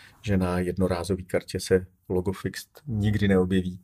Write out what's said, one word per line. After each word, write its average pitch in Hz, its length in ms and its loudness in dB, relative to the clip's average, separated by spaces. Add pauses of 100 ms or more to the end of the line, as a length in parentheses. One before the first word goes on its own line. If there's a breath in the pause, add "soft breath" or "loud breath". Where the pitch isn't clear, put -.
(220 loud breath)
že 101 140 0
na 90 220 2
jednorázové 90 640 0
kartě - 380 -4
se 92 260 2 (220)
logo 92 240 -2
Fixed - 360 -8 (180)
nikdy 104 420 0
neobjeví. 92 560 2